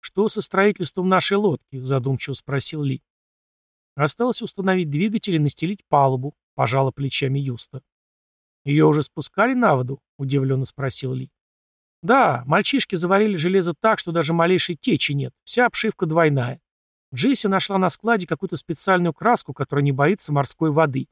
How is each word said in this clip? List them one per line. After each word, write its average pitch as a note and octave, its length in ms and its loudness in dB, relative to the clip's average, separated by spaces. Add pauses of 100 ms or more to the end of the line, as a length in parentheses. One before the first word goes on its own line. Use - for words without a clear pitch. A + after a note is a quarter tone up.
Что G#3 260 -2
со G#3 140 -4
строительством F#3+ 640 0
нашей F#3 300 2
лодки? E3 420 -2
Задумчиво C3 540 -2
спросил C#3 500 -6
Ли. C3+ 180 -2 (920)
«Осталось A3+ 460 -2
установить F#3 480 -2
двигатель G3 460 -2
и D#3 40 2
настелить D#3+ 480 -2
палубу», — C3+ 480 2 (200)
пожала C3 360 0
плечами C#3 480 -4
Юста. C3 420 -8 (840)
«Ее D3+ 220 4
уже D3+ 160 2
спускали G#3+ 500 -2
на A3 220 4
воду?» — B2+ 240 -4 (180)
удивленно C3+ 480 -2
спросил C3 480 -6
Ли. C3 180 -10 (680)
Да, E3+ 440 2
мальчишки G3 500 0
заварили G3 400 2
железо F3 380 0
так, A3 260 0
что F3 120 -8
даже D#3+ 220 0
малейшей E3+ 420 2
течи - 380 -2
нет. C3+ 200 -4 (100)
Вся B3 220 2
обшивка - 400 -2
двойная. C#3+ 560 0 (520)
Джесси G#3+ 340 0
нашла F#3+ 300 0
на F#3 120 2
складе G#3+ 380 -2
какую-то E3+ 280 -6
специальную F3 580 0
краску, A3 400 0
которая C#3+ 300 -2
не C#3+ 80 2
боится C#3+ 400 0
морской D3 400 0
воды. C#3 400 0